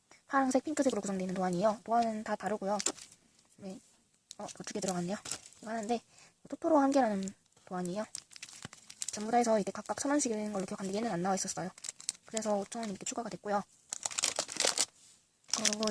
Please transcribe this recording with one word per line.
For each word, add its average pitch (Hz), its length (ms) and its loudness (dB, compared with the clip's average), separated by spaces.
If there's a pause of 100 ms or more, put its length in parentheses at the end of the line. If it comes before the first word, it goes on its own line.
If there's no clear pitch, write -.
(280)
파란색, 262 380 4
핑크색으로 269 360 2
구성되어 196 220 0
있는 185 120 -2
도안이에요. 185 480 2
도안은 220 400 2
다 214 120 -2
다르고요. 202 420 0 (800)
네, 190 220 -12 (580)
어, 208 100 -10
두 - 260 -10
개 214 60 -4
들어갔네요. 185 380 0 (440)
이거 214 100 -10
하는데 226 280 -2 (500)
토토로 320 300 4
한 277 120 6
개라는 208 420 2 (320)
도안이에요. 180 400 -4 (1080)
전부 214 180 -4
다 240 80 4
해서 226 220 6
이게 190 120 -2
각각 - 280 -4
천 277 120 0
원씩 285 200 2
있는 214 220 -2
걸로 196 120 -2
기억하는데 196 320 -4
얘는 226 140 0
안 170 100 0
나와 190 140 2
있었어요. 185 340 -2 (560)
그래서 214 320 0
오천 202 240 -6
원 226 80 -4
이렇게 185 160 -8
추가가 233 240 -4
됐고요. 202 320 0 (1900)
그리고 214 360 0